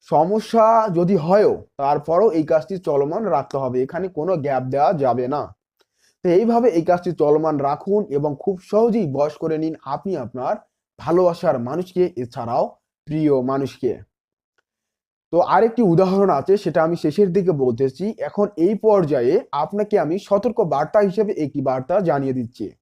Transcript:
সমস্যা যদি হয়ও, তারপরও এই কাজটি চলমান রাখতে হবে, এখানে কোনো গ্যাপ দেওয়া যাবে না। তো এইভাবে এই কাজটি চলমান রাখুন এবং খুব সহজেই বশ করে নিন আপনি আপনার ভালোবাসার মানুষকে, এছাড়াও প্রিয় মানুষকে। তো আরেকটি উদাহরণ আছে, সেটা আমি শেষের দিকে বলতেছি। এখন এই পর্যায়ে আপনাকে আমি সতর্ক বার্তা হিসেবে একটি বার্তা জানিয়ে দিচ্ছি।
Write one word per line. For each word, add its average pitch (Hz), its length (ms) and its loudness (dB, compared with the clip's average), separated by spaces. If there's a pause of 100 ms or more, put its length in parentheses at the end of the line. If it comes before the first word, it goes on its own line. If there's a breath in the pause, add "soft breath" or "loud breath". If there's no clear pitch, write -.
সমস্যা 220 920 2
যদি 175 220 2
হয়ও, 170 480 2 (140)
তারপরও 151 540 2
এই 160 120 0
কাজটি 190 340 -2
চলমান 160 460 -2
রাখতে 147 340 -2
হবে, 127 260 -2
এখানে 170 240 -6
কোনো 175 300 -4
গ্যাপ 131 260 -4
দেওয়া 139 300 0
যাবে 127 340 0
না। 131 280 -6 (680)
তো 185 60 0
এইভাবে 233 400 4
এই 165 120 0
কাজটি 175 300 0
চলমান 156 460 2
রাখুন 147 520 -2
এবং 147 300 -2
খুব 190 220 -4
সহজেই 220 500 0
বশ 147 260 -2
করে 160 200 -4
নিন 160 260 -4
আপনি 147 340 -6
আপনার 131 380 -6 (440)
ভালোবাসার 170 600 0
মানুষকে, 175 560 -2
এছাড়াও 123 600 -4 (300)
প্রিয় 151 360 2
মানুষকে। 135 560 -4 (1300)
তো 165 80 2
আরেকটি 226 420 2
উদাহরণ 190 480 4
আছে, 175 280 2
সেটা 170 260 0
আমি 170 120 0
শেষের 175 380 0
দিকে 185 180 2
বলতেছি। 135 680 -2
এখন 170 300 -2 (100)
এই 190 180 2
পর্যায়ে 165 760 2
আপনাকে 202 480 -2
আমি 165 200 -2
সতর্ক 220 420 -2
বার্তা 156 380 0
হিসেবে 202 340 0
একটি 147 280 -4
বার্তা 131 380 -2
জানিয়ে 143 340 -2
দিচ্ছি। 117 380 -8 (100)